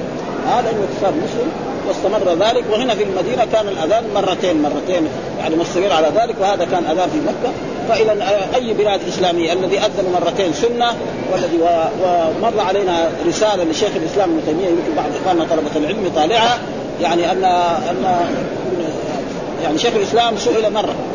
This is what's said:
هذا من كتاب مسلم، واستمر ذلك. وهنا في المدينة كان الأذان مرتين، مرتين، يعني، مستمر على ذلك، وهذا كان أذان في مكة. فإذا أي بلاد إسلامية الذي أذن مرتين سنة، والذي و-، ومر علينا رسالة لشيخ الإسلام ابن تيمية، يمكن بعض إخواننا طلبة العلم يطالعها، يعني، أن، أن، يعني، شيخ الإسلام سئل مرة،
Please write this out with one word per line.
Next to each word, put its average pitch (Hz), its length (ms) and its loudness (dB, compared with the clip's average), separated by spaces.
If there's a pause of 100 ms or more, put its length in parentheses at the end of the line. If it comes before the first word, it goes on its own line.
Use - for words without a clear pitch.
(480)
هذا 220 240 2
من 202 260 -2
كتاب 196 180 2
مسلم، 240 340 -2 (380)
واستمر 190 580 2
ذلك. 240 260 2
وهنا 233 220 2
في 196 80 0
المدينة 196 500 0
كان 175 160 2
الأذان 190 360 0 (100)
مرتين، 180 480 2
مرتين، 147 460 0 (300)
يعني، 160 180 -2
مستمر 180 360 0
على 160 140 4 (100)
ذلك، 226 240 2
وهذا 190 240 2
كان 180 200 0
أذان 170 240 0
في - 100 -2
مكة. - 340 -2 (360)
فإذا 214 380 2 (280)
أي 240 200 0
بلاد 196 340 2
إسلامية 170 440 0
الذي 190 260 0
أذن 190 420 0
مرتين 170 320 0
سنة، 233 420 0 (380)
والذي 180 240 0
و-، 165 320 4 (160)
ومر 180 560 2
علينا 185 480 2 (200)
رسالة 202 360 2
لشيخ 165 320 0
الإسلام 170 340 0
ابن 160 160 0
تيمية، 170 220 0
يمكن 165 280 0
بعض 175 100 0 (160)
إخواننا 170 280 2
طلبة 151 260 0
العلم 190 300 -2
يطالعها، 214 520 2 (440)
يعني، 170 300 0
أن، 185 120 0
أن، 175 600 0 (1600)
يعني، 156 160 0
شيخ 233 180 2
الإسلام 214 400 2
سئل 220 360 0
مرة، 180 220 -2 (200)